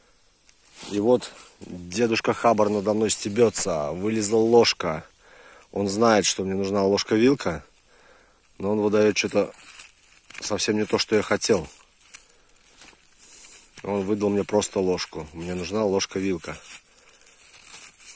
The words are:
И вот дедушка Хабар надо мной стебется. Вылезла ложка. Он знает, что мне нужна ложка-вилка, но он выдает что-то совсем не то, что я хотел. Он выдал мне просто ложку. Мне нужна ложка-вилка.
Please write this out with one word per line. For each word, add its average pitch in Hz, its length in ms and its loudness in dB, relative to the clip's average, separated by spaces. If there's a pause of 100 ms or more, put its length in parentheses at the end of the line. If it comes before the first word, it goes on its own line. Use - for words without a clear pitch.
(920)
И 101 80 -2
вот 113 320 2 (280)
дедушка 107 720 -2
Хабар 107 360 2
надо 104 240 0
мной 107 160 0
стебется. 98 800 2
Вылезла 107 460 -2
ложка. 113 640 4 (680)
Он 98 180 -2
знает, 107 360 4
что - 180 -2
мне 95 120 -4
нужна 98 300 -2
ложка-вилка, 107 800 2 (920)
но 95 140 -4
он 107 100 0
выдает 107 360 4
что-то 101 340 0 (880)
совсем 107 380 -2
не 107 80 0
то, 107 120 0
что - 180 -2
я 104 60 4
хотел. 98 460 0 (2250)
Он 98 180 -4
выдал 104 280 -2
мне 101 140 0
просто 104 360 0
ложку. 90 540 -4
Мне 85 220 -10
нужна 90 280 -4
ложка-вилка. 95 720 -2 (1600)